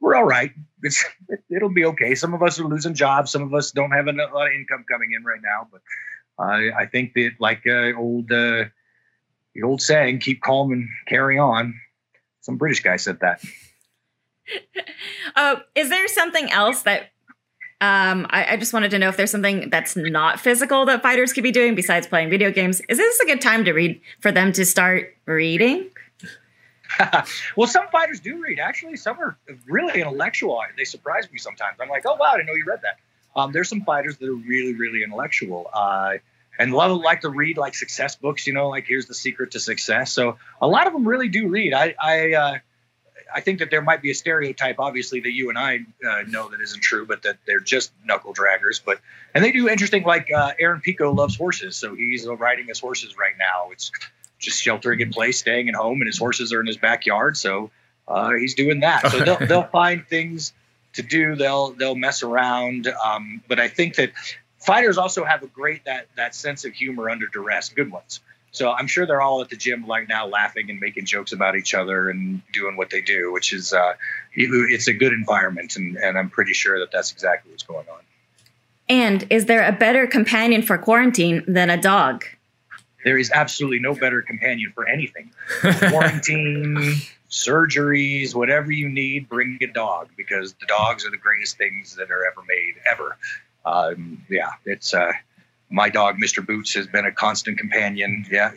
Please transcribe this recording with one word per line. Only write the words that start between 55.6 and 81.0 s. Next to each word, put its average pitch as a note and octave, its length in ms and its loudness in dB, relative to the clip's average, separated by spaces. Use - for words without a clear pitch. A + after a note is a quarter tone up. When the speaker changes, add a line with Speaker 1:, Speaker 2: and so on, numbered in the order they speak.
Speaker 1:
at A2 60 -4
home, A#2 260 -2
and A#2 60 -2
his G#2 100 -6
horses A#2 340 -2
are A2+ 80 0
in A2+ 60 -2
his A2 100 -4
backyard, A2+ 640 0
so, G2+ 320 -2
uh, G#2 240 0
he's B2+ 220 -2
doing C#3+ 260 2
that. D3+ 300 4
So B2+ 100 2
they'll, E3+ 180 4
Speaker 3:
<laughs> C#3 80 0
Speaker 1:
they'll F3 220 4
find F3 380 2
things E3 460 -4
to B2+ 80 -8
do. D#3 340 0
They'll, C#3 340 0
they'll B2+ 240 -2
mess C3 300 -2
around. B2 640 0
Um, G#2+ 600 -4
but A#2+ 120 0
I A#2+ 80 4
think E3+ 260 -2
that C3 160 0
fighters G3+ 400 4
also F#3 260 -2
have D3+ 200 0
a - 20 -18
great, D3 400 -6
that, B2+ 300 -8
that A#2+ 180 -6
sense C#3+ 320 -8
of A2+ 80 -10
humor B2+ 340 -6
under A2+ 200 -6
duress, G2+ 420 -4
good C#3+ 220 -4
ones. - 280 -14
So B2 160 0
I'm B2 160 -2
sure F3 200 0
they're C#3+ 160 2
all C3+ 180 2
at B2 80 -8
the A#2+ 80 -14
gym A#2+ 300 -4
right A2+ 200 -4
now A2 200 -2
laughing G#2 440 -2
and G2+ 80 -10
making G2+ 280 -6
jokes G2+ 260 -4
about F#2+ 240 0
each F#2 180 -4
other F#2+ 360 -2
and F#2 320 -4
doing G2 240 -6
what F#2 140 -6
they F#2+ 100 -4
do, F#2 320 -2
which F#2 200 -2
is, F#2 200 -6
uh, F2+ 220 4
it, B2 160 0
it's A2+ 160 0
a A#2+ 40 2
good A#2+ 220 4
environment. F#2+ 640 0
And, F#2 200 -8
and F#2+ 220 -2
I'm F#2+ 120 -2
pretty G2 220 0
sure F#2+ 280 2
that F2+ 120 -6
that's F2+ 200 -2
exactly F2+ 380 -2
what's - 120 -16
going D#2+ 260 -12
on. E2 120 -18
Speaker 2:
And G#3+ 400 4
is A3+ 160 4
there A3+ 200 6
a G#3 60 4
better A#3+ 340 4
companion A3+ 560 4
for G3+ 140 2
quarantine G#3+ 720 4